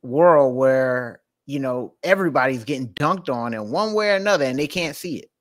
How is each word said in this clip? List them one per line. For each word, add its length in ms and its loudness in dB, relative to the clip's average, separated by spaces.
world 520 4
where, 640 0
you 140 -6
know, 340 -4
everybody's 600 2
getting 260 -6
dunked 440 -4
on 200 -4
in 180 -8
one 220 -2
way 180 0
or 40 4
another, 300 2
and 120 -2
they 100 -2
can't 280 -6
see 220 -10
it. 240 -16